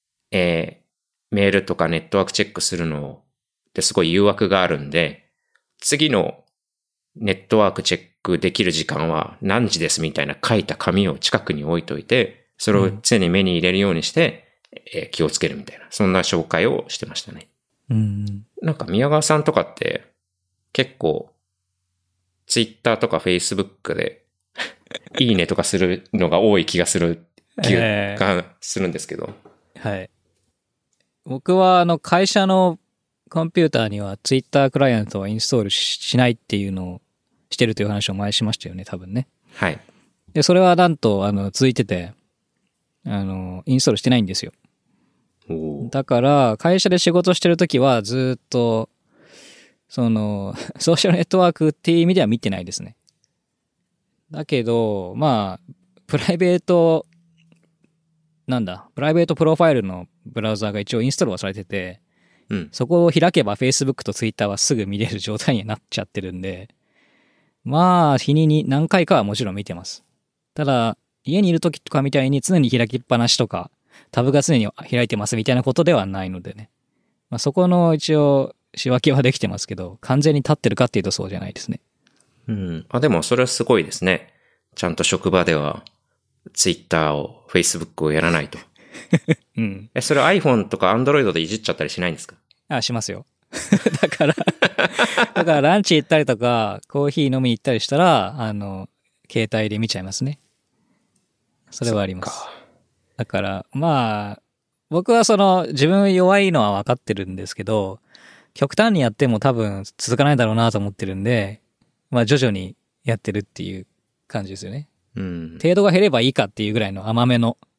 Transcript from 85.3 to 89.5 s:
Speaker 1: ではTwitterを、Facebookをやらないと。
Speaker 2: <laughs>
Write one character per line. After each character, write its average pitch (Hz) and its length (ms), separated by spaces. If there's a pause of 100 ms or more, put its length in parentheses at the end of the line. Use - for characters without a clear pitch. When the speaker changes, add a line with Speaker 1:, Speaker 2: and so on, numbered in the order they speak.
Speaker 1:
で 82 100
は 73 300 (680)
Twitter 80 640
を、 - 340
Facebook 82 560
を 76 80
や 78 80
ら 82 100
な 80 100
い 73 60
と。 - 120 (520)
Speaker 2:
<laughs> - 460